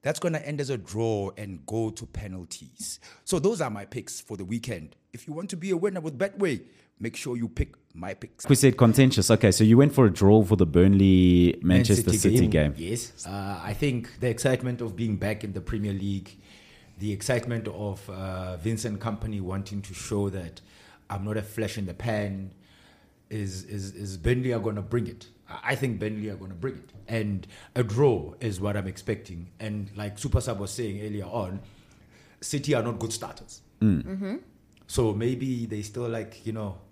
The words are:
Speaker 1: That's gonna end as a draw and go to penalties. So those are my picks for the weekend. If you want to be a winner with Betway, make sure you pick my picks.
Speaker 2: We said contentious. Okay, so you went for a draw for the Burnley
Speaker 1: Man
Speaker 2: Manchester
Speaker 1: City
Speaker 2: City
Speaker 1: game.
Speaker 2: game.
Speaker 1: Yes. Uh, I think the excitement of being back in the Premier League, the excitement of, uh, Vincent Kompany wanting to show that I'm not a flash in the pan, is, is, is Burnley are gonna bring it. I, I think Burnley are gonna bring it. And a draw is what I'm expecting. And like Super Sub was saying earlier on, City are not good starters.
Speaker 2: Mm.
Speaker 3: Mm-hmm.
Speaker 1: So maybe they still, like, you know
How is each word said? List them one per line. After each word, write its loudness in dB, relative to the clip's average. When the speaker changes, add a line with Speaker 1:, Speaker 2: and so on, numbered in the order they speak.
Speaker 1:
That's -4
gonna -2
end -8
as -6
a -4
draw -2
and -12
go -2
to -14
penalties. -14
So 0
those 0
are -2
my -10
picks -12
for -12
the -8
weekend. -8
If -18
you -10
want -10
to -8
be -8
a 0
winner -4
with -10
Betway, -2
make -8
sure -6
you -2
pick -4
my -10
picks. -14
Speaker 2:
We 8
said 6
contentious. 6
Okay, 8
so 6
you 10
went 6
for 8
a 6
draw 8
for 4
the 6
Burnley 8
Speaker 1:
Man 4
Speaker 2:
Manchester 4
Speaker 1:
City 4
Speaker 2:
City 6
Speaker 1:
game. 2
Speaker 2:
game. -8
Speaker 1:
Yes. -8
Uh, -8
I -8
think -4
the 0
excitement -2
of -8
being -2
back -4
in -10
the -8
Premier -6
League, -6
the -6
excitement -4
of, -8
uh, -8
Vincent -4
Kompany -6
wanting -6
to -14
show -4
that -10
I'm -6
not -4
a -4
flash -6
in -4
the -10
pan, -6
is, -8
is, -12
is -10
Burnley 0
are -2
gonna -4
bring -2
it. -16
I, -16
I 0
think -4
Burnley -6
are -10
gonna -14
bring -8
it. -20
And -4
a 0
draw 2
is -6
what -2
I'm -4
expecting. -8
And -8
like -10
Super 0
Sub -6
was -8
saying -8
earlier -8
on, -6
City -2
are 0
not -4
good -4
starters. -14
Speaker 2:
Mm. 4
Speaker 3:
Mm-hmm. -8
Speaker 1:
So 0
maybe -4
they -8
still, -8
like, -10
you -6
know -8